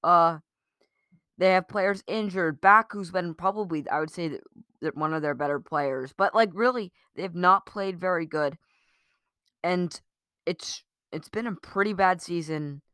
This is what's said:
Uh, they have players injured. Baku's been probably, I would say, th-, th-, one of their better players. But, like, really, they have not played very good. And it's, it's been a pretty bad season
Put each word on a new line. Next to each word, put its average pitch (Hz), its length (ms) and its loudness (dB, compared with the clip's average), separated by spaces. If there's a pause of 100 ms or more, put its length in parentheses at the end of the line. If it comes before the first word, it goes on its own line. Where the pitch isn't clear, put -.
Uh, 165 340 6 (960)
they 185 140 4
have 185 160 2
players 196 400 -2
injured. 185 540 -2
Baku's 208 500 4
been 175 240 -4
probably, 180 540 -4
I 147 100 -2
would 156 140 -4
say, 170 160 -6
th-, 139 120 -8 (400)
th-, 156 140 -6
one 156 200 -4
of 156 80 -4
their 147 120 -2
better 143 240 -2
players. 135 580 -4
But, 196 160 0
like, 220 200 4
really, 226 400 -2 (240)
they 156 60 -8
have 180 120 -8
not 180 320 4
played 196 320 -6
very 175 260 -2
good. 151 320 -4 (1080)
And 180 360 -2 (460)
it's, - 380 -6 (260)
it's - 180 -10
been 226 200 -6
a 196 80 -6
pretty 202 360 0
bad 185 300 4
season 151 600 -6 (120)